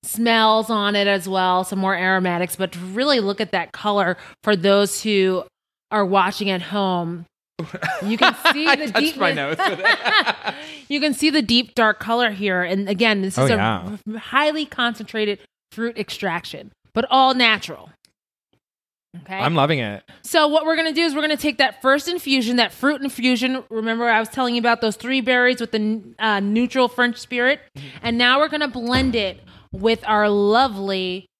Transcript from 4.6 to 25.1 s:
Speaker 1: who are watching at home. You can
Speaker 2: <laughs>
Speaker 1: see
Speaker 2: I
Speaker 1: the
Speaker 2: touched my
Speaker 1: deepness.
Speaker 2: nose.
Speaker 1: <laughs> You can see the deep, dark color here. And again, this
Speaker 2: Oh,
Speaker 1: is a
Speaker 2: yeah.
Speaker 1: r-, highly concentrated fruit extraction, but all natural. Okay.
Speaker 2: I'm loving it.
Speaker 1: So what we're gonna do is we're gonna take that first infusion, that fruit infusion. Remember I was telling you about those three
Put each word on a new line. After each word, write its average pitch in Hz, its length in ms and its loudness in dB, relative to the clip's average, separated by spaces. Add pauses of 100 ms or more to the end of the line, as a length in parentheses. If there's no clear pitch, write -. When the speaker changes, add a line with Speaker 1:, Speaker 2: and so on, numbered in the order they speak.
Speaker 1:
who 190 400 2 (480)
are 208 120 2
watching 196 460 0
at 185 120 -2
home. 175 640 -2 (800)
You 214 140 -2
can 320 160 4
Speaker 2:
<laughs> - 180 2
Speaker 1:
see 302 140 -2
Speaker 2:
I 285 100 6
Speaker 1:
the 285 140 -6
Speaker 2:
touched 285 260 0
my 185 160 0
Speaker 1:
deepness. 151 260 -4
Speaker 2:
nose. 339 1000 0
Speaker 1:
<laughs> 302 300 -20
You 285 120 -2
can 294 140 0
see 302 160 2
the 294 120 2
deep, 240 320 0
dark 220 260 2
color 233 300 0
here. 190 320 -2
And 196 260 -2
again, 202 340 0
this 190 160 -4
Speaker 2:
Oh, 131 60 2
Speaker 1:
is - 60 2
a 233 40 4
Speaker 2:
yeah. 110 420 -2 (160)
Speaker 1:
r-, 226 60 -10
highly 302 480 -2
concentrated 220 720 -4 (320)
fruit 226 260 -6
extraction, - 760 -8 (220)
but 233 160 0
all 262 260 4
natural. 214 560 0 (1300)
Okay. 190 160 -10
Speaker 2:
I'm 165 160 0
loving 147 240 2
it. 104 240 -6 (200)
Speaker 1:
So 302 260 2
what 302 160 2
we're 320 120 2
gonna 320 160 -2
do 311 100 0
is 320 120 0
we're 302 60 -2
gonna 302 160 0
take 294 220 -4
that 247 240 0
first 277 260 2
infusion, 262 480 0
that 226 160 2
fruit 277 300 -2
infusion. 254 680 -2
Remember 226 400 -2
I 220 100 4
was 220 120 -2
telling 247 240 -2
you 240 60 0
about 233 200 2
those 214 160 -2
three 262 240 -2